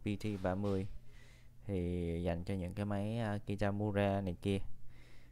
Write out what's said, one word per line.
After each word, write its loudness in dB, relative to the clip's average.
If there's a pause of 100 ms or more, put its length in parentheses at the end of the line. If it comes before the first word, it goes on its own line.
B 0 (120)
T -2
ba 2
mươi. 2 (800)
Thì 0
dành 0
cho -2
những -2
cái -2
máy, 0
à, 0
Kitamura 4
này 0
kia. 4 (720)